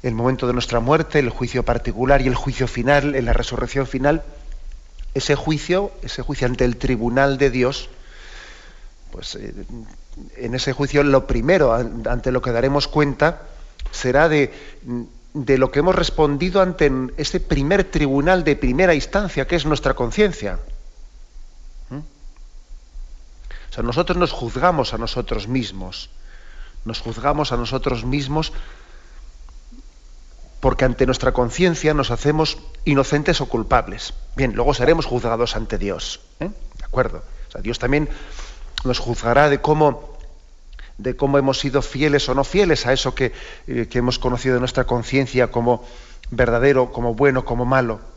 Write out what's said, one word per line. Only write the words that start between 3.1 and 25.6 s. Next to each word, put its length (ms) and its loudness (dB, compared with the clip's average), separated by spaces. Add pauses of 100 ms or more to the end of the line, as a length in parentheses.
en 100 0
la 80 2
resurrección 540 0
final, 360 0 (920)
ese 220 0
juicio, 560 -2 (100)
ese 200 -8
juicio 240 -4
ante 180 0
el 120 0
tribunal 640 0
de 120 4
Dios, 380 -2 (1200)
pues, 240 -12
eh, 180 -12 (840)
en 180 -6
ese 180 -2
juicio 320 2
lo 220 6
primero 460 4
an-, 360 -2
ante 240 0
lo 100 0
que 80 -2
daremos 380 2
cuenta 540 2 (500)
será 360 4
de, 240 4 (800)
de 260 2
lo 120 4
que 80 0
hemos 160 4
respondido 680 2
ante 300 4 (260)
ese 220 -2
primer 460 2
tribunal 580 2
de 140 2
primera 380 4
instancia, 520 -2
que 80 -2
es 100 0
nuestra 300 0
conciencia. 640 0 (1300)
¿Mm? 80 -10
O 1700 -16
sea, 120 -4
nosotros 340 0
nos 140 0
juzgamos 640 0
a 40 -4
nosotros 480 -4
mismos. 640 -6 (720)